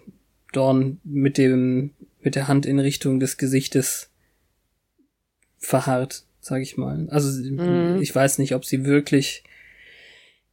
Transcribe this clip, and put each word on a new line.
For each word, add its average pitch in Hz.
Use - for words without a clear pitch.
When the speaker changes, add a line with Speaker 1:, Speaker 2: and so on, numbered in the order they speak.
Speaker 1:
Dawn 131
mit 139
dem, 131
mit 135
der 139
Hand 143
in 139
Richtung 135
des 131
Gesichtes 135
verharrt, 131
sag 131
ich 131
mal. 139
Also, 147
Speaker 2:
Mhm. 175
Speaker 1:
ich 147
weiß 139
nicht, 139
ob 127
sie 131
wirklich, 143